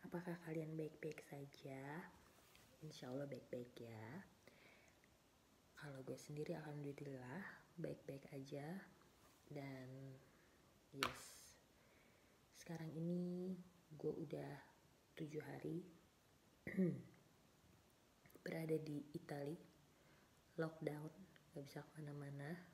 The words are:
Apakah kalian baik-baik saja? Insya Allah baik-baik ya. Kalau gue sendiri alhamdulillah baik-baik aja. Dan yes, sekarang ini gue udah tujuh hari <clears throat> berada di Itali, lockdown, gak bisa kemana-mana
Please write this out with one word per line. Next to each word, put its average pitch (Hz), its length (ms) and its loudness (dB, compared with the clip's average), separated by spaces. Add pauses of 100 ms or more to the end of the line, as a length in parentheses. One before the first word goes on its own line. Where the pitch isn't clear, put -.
Apakah 175 400 0
kalian 160 240 2
baik-baik 156 560 0
saja? 139 720 -4 (800)
Insya 143 320 -4
Allah 139 160 2
baik-baik 123 480 -2
ya. 117 480 -4 (1500)
Kalau 135 240 -6
gue 131 160 0
sendiri 151 400 0
alhamdulillah 143 880 -2 (320)
baik-baik - 560 0
aja. 139 320 -2 (880)
Dan 135 640 -4 (800)
yes, - 560 2 (1040)
sekarang 160 400 -2
ini 180 560 4 (480)
gue 151 160 6
udah 143 360 0 (600)
tujuh 151 320 0
hari 147 400 2 (800)
<clears throat> - 80 2 (1800)
berada 160 320 6
di 151 320 0
Itali, 147 480 0 (960)
lockdown, 156 560 4 (400)
gak 139 160 -2
bisa 147 160 -4
kemana-mana 143 720 -2 (180)